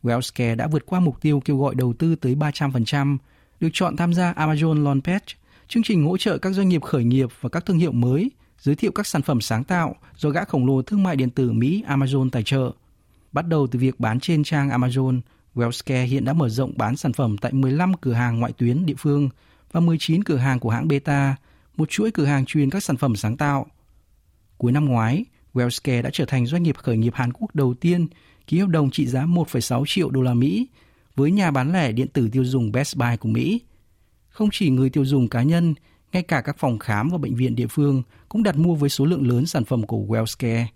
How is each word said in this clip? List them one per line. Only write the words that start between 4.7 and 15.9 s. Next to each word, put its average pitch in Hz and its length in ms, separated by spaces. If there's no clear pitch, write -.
Launchpad, 143 380
chương 233 160
trình 175 220
hỗ 180 120
trợ 185 200
các 190 120
doanh 190 200
nghiệp 170 140
khởi 131 200
nghiệp 123 260
và 123 80
các 170 160
thương 185 120
hiệu 165 140
mới, 127 400
giới 143 160
thiệu 208 160
các - 160
sản - 140
phẩm 131 200
sáng 113 220
tạo 170 320
do 151 120
gã 165 140
khổng 139 220
lồ 131 160
thương 196 220
mại 180 120
điện 127 140
tử 123 220
Mỹ 139 360
Amazon 135 420
tài 120 140
trợ. 131 280
Bắt 165 160
đầu 151 200
từ 120 120
việc 127 200
bán 117 200
trên 156 240
trang 139 260
Amazon, 127 520
Wellscare 123 500